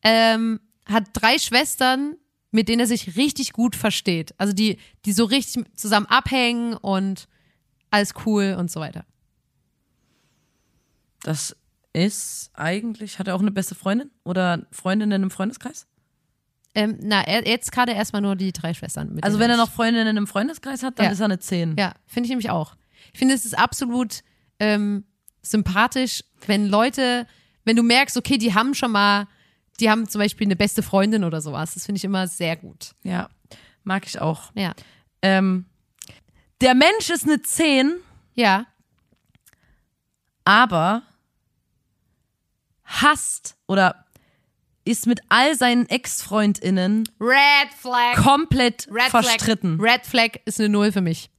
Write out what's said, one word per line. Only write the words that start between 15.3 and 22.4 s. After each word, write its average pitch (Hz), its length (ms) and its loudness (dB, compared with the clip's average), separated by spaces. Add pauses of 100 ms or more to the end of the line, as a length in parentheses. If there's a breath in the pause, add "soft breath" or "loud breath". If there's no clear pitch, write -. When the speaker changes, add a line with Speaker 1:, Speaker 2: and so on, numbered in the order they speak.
Speaker 2:
Freundeskreis? - 560 -10 (880)
Speaker 1:
Ähm, 214 280 0
na, 202 240 0
er, 226 220 -2
jetzt 233 240 -2
gerade 247 200 0
erstmal 208 300 -4
nur 196 140 -2
die 185 160 -4
drei 165 220 -6
Schwestern. - 400 -10
Mit - 100 -8
Speaker 2:
Also 208 120 2
Speaker 1:
denen 220 80 4
Speaker 2:
wenn 233 60 2
er 240 60 4
Speaker 1:
er 233 100 4
Speaker 2:
noch - 60 -10
Freundinnen 226 440 0
im 202 100 -2
Freundeskreis 269 560 -6
hat, 254 160 -8
dann 214 80 2
Speaker 1:
Ja. 180 60 2
Speaker 2:
ist 190 80 -4
er 220 40 0
eine 196 160 0
Zehn. 165 380 -4
Speaker 1:
Ja, 190 160 -2 (120)
finde 240 200 -4
ich 233 40 -6
nämlich 233 200 -4